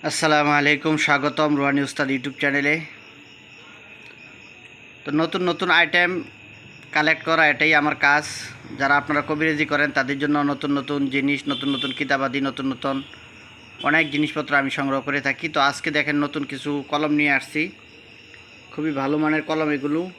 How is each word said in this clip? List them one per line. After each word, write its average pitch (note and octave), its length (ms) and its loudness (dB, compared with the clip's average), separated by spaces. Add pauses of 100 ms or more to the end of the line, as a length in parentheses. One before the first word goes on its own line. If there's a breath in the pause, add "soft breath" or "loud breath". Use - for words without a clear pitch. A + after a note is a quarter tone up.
আসসালামু D3 560 2
আলাইকুম, D3 360 2 (100)
স্বাগতম D3 540 2
রুহানি C#3 300 2
উস্তাদ C#3 260 -2
YouTube C3+ 280 -6
চ্যানেলে। C#3+ 320 2 (2250)
তো - 60 -10 (120)
নতুন E3 300 0
নতুন E3+ 180 -2 (100)
আইটেম F3 320 4 (840)
কালেক্ট D3+ 340 2
করা, D#3+ 140 4 (100)
এটাই D3+ 280 2
আমার D3 160 0 (100)
কাজ। D3 180 4 (560)
যারা C#3 200 4
আপনারা D3 280 -2
কবিরাজি D#3 440 0
করেন, D3 160 2 (100)
তাদের C#3 240 -2
জন্য D3 140 2 (160)
নতুন C#3+ 260 -4
নতুন C#3 220 -4 (140)
জিনিস, C#3 260 0 (120)
নতুন C3 220 -4
নতুন C3 240 -4
কিতাবাদি, C3+ 500 -2
নতুন C3+ 240 -6
নতুন C3+ 240 -4 (920)
অনেক D#3+ 160 4 (100)
জিনিসপত্র D3 460 -2
আমি C3+ 180 -2
সংগ্রহ C3+ 280 -2
করে C#3 200 -2
থাকি। C#3 280 -4
তো D#3 40 2 (100)
আজকে - 280 -4
দেখেন, D3 280 0
নতুন C#3+ 260 -4
কিছু C#3+ 200 -8 (220)
কলম D3 280 0
নিয়ে D3 180 2
আসছি, D3+ 240 -4 (1120)
খুবই D3+ 280 -4
ভালো C#3 220 0
মানের D3+ 280 2
কলম D#3 260 0
এগুলো D3 240 -2 (180)